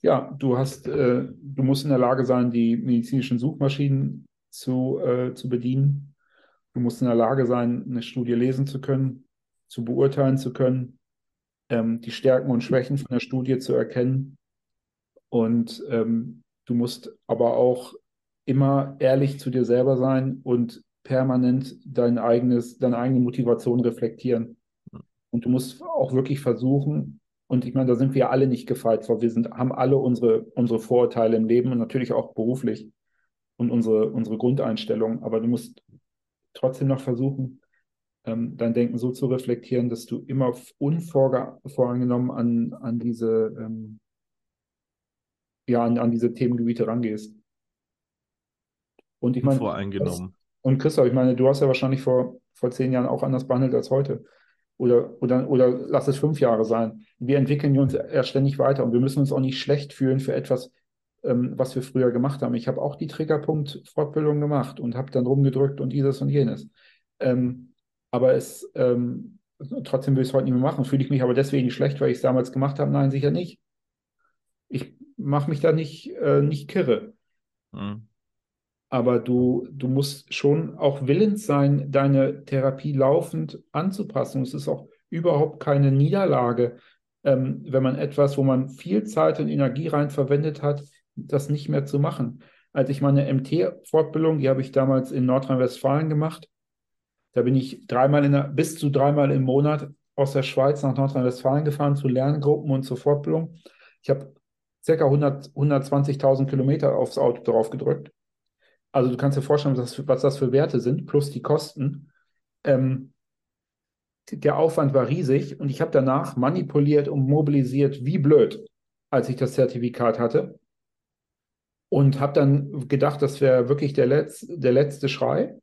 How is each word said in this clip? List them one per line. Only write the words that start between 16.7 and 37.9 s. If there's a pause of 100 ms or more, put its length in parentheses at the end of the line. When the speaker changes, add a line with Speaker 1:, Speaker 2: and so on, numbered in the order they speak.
Speaker 1:
musst (120)
aber
auch (520)
immer
ehrlich
zu
dir
selber
sein
und (200)
permanent
dein
eigenes,
deine
eigene
Motivation
reflektieren. (360)
Speaker 2:
Hm. (280)
Speaker 1:
Und
du
musst
auch
wirklich
versuchen, (300)
und
ich
meine,
da
sind
wir
alle
nicht
gefeit
vor,
wir
sind,
haben
alle
unsere, (120)
unsere
Vorurteile
im
Leben
und
natürlich
auch
beruflich (640)
und
unsere,
unsere
Grundeinstellung,
aber
du
musst (720)
trotzdem
noch
versuchen, (600)